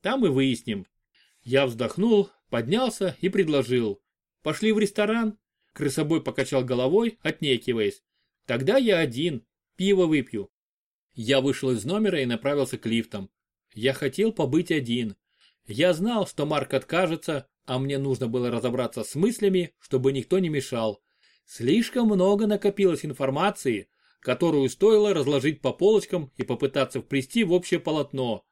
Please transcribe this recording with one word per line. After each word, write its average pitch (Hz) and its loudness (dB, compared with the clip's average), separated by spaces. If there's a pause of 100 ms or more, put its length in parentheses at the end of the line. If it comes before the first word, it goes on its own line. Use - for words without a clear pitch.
там 240 0
и 185 4
выясним». 123 0 (560)
Я 131 2
вздохнул, 180 0 (180)
поднялся 185 -2
и - -2
предложил. 127 0 (420)
Пошли 214 0
в 208 2
ресторан? 214 0 (340)
Крысобой 147 -2
покачал 131 -2
головой, 143 0
отнекиваясь. 123 -2 (440)
«Тогда 135 0
я 214 4
один, 143 -2 (300)
пиво 185 4
выпью». 120 -2 (640)
Я 131 2
вышел 135 0
из 110 -2
номера 185 0
и 127 0
направился 131 -2
к - -8
лифтам. 110 -4 (440)
Я 120 0
хотел 180 -2
побыть 156 0
один. 120 -2 (500)
Я 156 2
знал, 202 -2
что - -4
Марк 147 -4
откажется, 160 -2 (180)
а 127 -4
мне 139 -4
нужно 131 -2
было 123 -2
разобраться 120 -4
с - -12
мыслями, 185 0
чтобы 135 0
никто 139 0
не 180 0
мешал. 117 -4 (480)
Слишком 220 0
много 202 4
накопилось 196 0
информации, 139 -2 (320)
которую 139 2
стоило 208 4
разложить 143 0
по 127 0
полочкам 185 0
и 127 -8
попытаться 131 -2
вплести 139 -2
в 175 2
общее 175 0
полотно. 139 -4